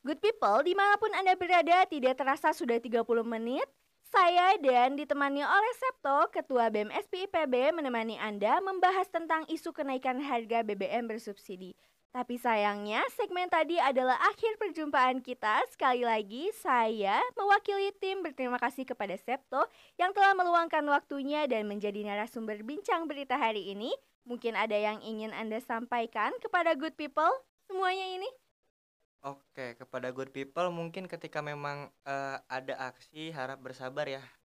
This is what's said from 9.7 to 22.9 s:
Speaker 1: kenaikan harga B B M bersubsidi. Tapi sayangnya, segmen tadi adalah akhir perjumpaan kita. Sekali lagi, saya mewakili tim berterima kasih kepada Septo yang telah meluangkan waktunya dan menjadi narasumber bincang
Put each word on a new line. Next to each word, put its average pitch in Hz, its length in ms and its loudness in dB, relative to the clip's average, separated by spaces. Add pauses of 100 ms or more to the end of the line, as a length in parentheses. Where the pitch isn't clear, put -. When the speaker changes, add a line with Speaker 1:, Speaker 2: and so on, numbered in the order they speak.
Speaker 1:
kenaikan 262 480 -4
harga 233 400 -2
B 214 160 -4
B 196 80 -2
M 233 240 -4
bersubsidi. 196 640 -12 (400)
Tapi 247 240 -6
sayangnya, 208 640 0 (160)
segmen 359 320 -4
tadi 330 320 2
adalah 254 480 2
akhir 440 320 -2
perjumpaan 285 640 0
kita. 247 480 0
Sekali 254 320 2
lagi, 226 480 -2
saya 226 640 2 (160)
mewakili 403 640 2
tim 381 240 -4
berterima 254 400 -4
kasih 240 240 -4
kepada 202 320 -2
Septo 262 480 -2 (320)
yang 370 160 2
telah 392 240 8
meluangkan 339 480 4
waktunya 285 640 0
dan 220 160 0
menjadi 208 400 -4
narasumber 214 560 -6
bincang 320 480 -4